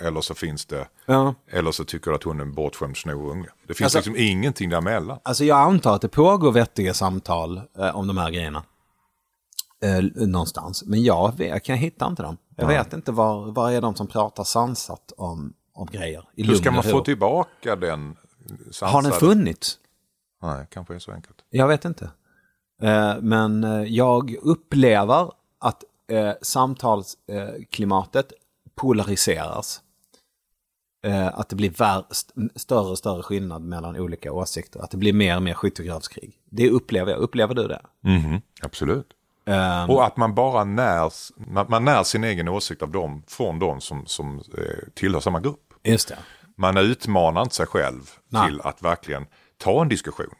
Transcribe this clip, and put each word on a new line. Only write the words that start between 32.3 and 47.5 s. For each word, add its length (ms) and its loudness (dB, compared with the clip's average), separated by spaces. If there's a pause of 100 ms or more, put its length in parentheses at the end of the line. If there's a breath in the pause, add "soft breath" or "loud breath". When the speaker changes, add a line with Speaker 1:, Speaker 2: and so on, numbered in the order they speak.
Speaker 2:
större 340 0
och 80 -4
större 240 -4
skillnad 400 -6
mellan 340 -8
olika 360 -8
åsikter. 480 -8
Att 100 -12
det 60 -8
blir 160 2
mer 240 4
och 60 0
mer 120 -2
skyttegravskrig. 800 -6 (160)
Det 200 6
upplever 420 2
jag. 80 -2
Upplever 340 0
du 140 -2
det? 120 -8 (200)
Speaker 1:
Mhm, 400 2 (220)
absolut. 440 -2 (400)
Speaker 2:
Ehm. 440 2
Speaker 1:
Och 160 6
att 100 -2
man 180 2
bara 300 2
närs, 720 0
man, 320 -2
man 160 2
när 180 4
sin 220 0
egen 240 -2
åsikt 340 -4
av 80 -6
dem, 360 -6
från 320 -4
dem 220 -2
som, 260 -10
som, 320 -8
eh, 560 -10
tillhör 260 -2
samma 200 -2
grupp. 200 -6 (220)
Speaker 2:
Just 260 2
det. 100 -14 (380 loud breath)
Speaker 1:
Man 200 2
utmanar 640 2
inte 120 -4